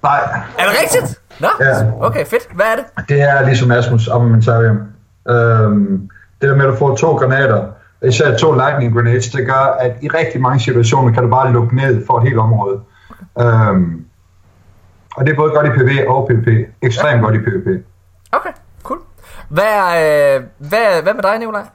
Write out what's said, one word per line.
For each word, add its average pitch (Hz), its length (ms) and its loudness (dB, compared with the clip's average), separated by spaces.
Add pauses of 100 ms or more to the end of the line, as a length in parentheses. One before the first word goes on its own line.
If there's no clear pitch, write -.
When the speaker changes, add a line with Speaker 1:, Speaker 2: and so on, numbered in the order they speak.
Speaker 1:
Nej. 143 180 2 (360)
Speaker 2:
Er 175 120 0
det 220 120 0
rigtigt? - 380 -2 (200)
Nå, 151 80 -2 (120)
Speaker 1:
Ja. 135 160 0 (260)
Speaker 2:
okay, 190 240 -2
fedt. - 300 -4
Hvad 190 100 0
er 226 100 0
det? 269 100 -6 (240)
Speaker 1:
Det 143 120 2
er 139 240 2
ligesom 123 260 2
Asmus 117 360 0
Armamentarium. 117 720 2 (520)
Øhm, 107 800 2 (320)
det 139 80 2
der 135 60 2
med, 139 100 4
at 135 60 2
du 110 60 -2
får 139 180 0
to 165 200 0
granater, 131 480 0 (400)
især 127 340 2
to 156 160 2
lightning 127 400 0
grenades, 117 340 0
det - 180 -6
gør, 135 340 0
at 123 120 -2 (100)
i 147 60 -8
rigtig 160 340 -2
mange 131 180 0
situationer 120 540 2
kan 123 100 0
du 117 60 0
bare 131 220 2
lukke 120 240 0
ned 127 320 0
for 113 100 2
et 117 60 2
helt 123 160 0
område. 104 400 0 (600)
Øhm, 101 680 2 (1080)
og 131 100 -2
det 151 60 2
er 147 40 0
både 151 160 2
godt 151 160 2
i - 20 2
P 117 100 0
V 131 300 0
og 127 180 0
P - 40 0
V 113 120 2
P. - 40 0 (360)
Ekstremt 127 380 0
Speaker 2:
Ja. 110 40 0
Speaker 1:
godt 110 100 0
i 107 40 0
P 107 80 -4
V 95 160 -4
P. 92 220 -4 (460)
Speaker 2:
Okay, 320 180 -4 (340)
cool. 311 160 -10 (500)
Hvad 165 160 0
er, 165 720 2
øh, 123 60 -4 (140)
hvad, 180 440 0
hvad 185 120 0
med - 100 -6
dig, 208 160 0
Nikolaj? 220 240 -8 (120)